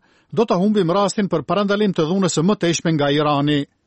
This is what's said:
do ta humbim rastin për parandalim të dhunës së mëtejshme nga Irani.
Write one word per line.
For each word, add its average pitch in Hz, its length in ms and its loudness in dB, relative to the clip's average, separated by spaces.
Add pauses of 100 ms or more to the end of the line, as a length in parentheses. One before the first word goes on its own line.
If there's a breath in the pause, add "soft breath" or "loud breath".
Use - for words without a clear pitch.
(340 soft breath)
do 214 120 0
ta 226 100 0
humbim 190 360 0
rastin 196 380 0
për 151 180 -2
parandalim 202 460 0
të 170 100 0
dhunës 180 320 0
së 156 80 0
mëtejshme 175 480 0
nga 143 180 0
Irani. 147 560 0 (220)